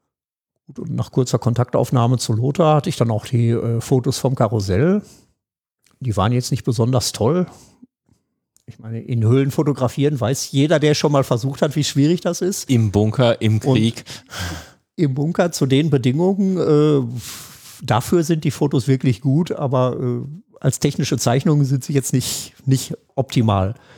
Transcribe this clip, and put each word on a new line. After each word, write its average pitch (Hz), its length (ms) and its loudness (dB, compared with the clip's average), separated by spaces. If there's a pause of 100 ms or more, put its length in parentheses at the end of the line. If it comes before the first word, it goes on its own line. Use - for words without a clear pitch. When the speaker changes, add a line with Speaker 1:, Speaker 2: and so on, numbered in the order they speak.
(680)
Speaker 1:
Gut, 143 120 -20
und - 160 -8
nach 120 160 -6
kurzer 127 260 -2
Kontaktaufnahme 120 800 0
zu - 140 -4
Lothar 143 440 2
hatte 143 140 0
ich 135 60 -6
dann 117 160 0
auch 107 140 -4
die, 117 240 0
äh, 117 320 -2
Fotos 131 380 0
vom 131 160 0
Karussell. 113 680 2 (960)
Die 117 160 -2
waren 104 160 2
jetzt 123 200 -2
nicht 139 120 -4
besonders 120 480 0
toll. 165 360 0 (1200)
Ich - 120 -20
meine, 113 220 -10
in 117 240 -2
Höhlen 135 260 4
fotografieren 139 680 0
weiß 127 300 -2
jeder, 151 280 2
der 151 140 2
schon 147 180 0
mal 139 140 2
versucht 135 360 -2
hat, 151 140 0
wie 147 80 0
schwierig 156 380 2
das 175 180 -4
ist. 185 300 -4
Speaker 2:
Im 113 220 2
Bunker, 110 500 2
im 110 140 2
Speaker 1:
Und 107 60 0
Speaker 2:
Krieg. 117 440 0 (880)
Speaker 1:
Im 143 180 0
Bunker 165 380 0
zu - 140 -2
den 139 240 2
Bedingungen, 180 680 2
äh, 151 440 4 (800)
dafür 127 400 2
sind 160 200 -2
die 147 80 -2
Fotos 143 360 0
wirklich 131 340 0
gut, 147 300 0
aber, 127 480 -2
äh, 123 220 -4 (380)
als - 200 -2
technische 143 380 -2
Zeichnungen 135 480 2
sind 131 180 -2
sie 147 100 -8
jetzt 139 200 0
nicht, - 400 -4 (140)
nicht 135 280 0 (200)
optimal. 107 580 0 (240)